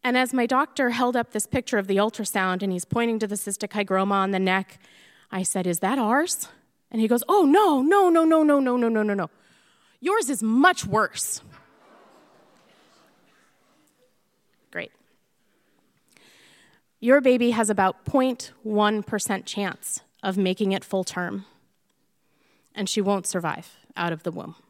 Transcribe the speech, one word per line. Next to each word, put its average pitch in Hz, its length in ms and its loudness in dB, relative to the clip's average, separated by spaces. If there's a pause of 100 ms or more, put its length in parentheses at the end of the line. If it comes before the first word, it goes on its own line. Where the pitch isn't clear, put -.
And 247 140 0
as 254 160 0
my 247 120 0
doctor 262 440 0
held 240 260 -2
up 233 160 -2
this 214 140 -4
picture - 320 -4
of 196 100 -2
the 196 100 0
ultrasound 196 640 -2
and 190 80 -2
he's 180 140 -6
pointing 233 340 -2
to 214 80 -2
the 202 80 -6
cystic 202 340 -8
hygroma 196 440 0
on 196 180 0
the 190 80 -2
neck, 190 400 -2 (520)
I 190 120 -4
said, 180 240 -4
"Is 175 120 -2
that 240 200 -2
ours?" 254 480 -2 (420)
And 226 120 -2
he 220 60 2
goes, 240 220 2
"Oh, 381 160 6
no, 302 360 4
no, 370 280 4
no, 330 160 4
no, 320 180 4
no, 285 160 4
no, 247 180 0
no, - 0 -
no, 233 120 0
no, 220 140 0
no, 208 100 0
no. 190 160 -2 (720)
Yours 349 300 -2
is 262 120 -4
much 262 440 2
worse." - 560 -4 (3250)
Great. - 200 -12 (2000)
Your 262 220 4
baby 247 300 4
has 220 180 0
about 190 340 0
point 262 480 -2 (120)
one 208 400 0
percent 202 420 -6
chance - 560 -8 (220)
of 190 140 -2
making 190 340 0
it 190 120 -4
full 190 200 -4
term, 196 420 -8 (1300)
and 196 160 -6
she 214 120 -2
won't 196 260 -2
survive 165 500 -6 (180)
out 170 160 -4
of 160 120 -8
the 170 80 -6
womb. - 240 -14 (140)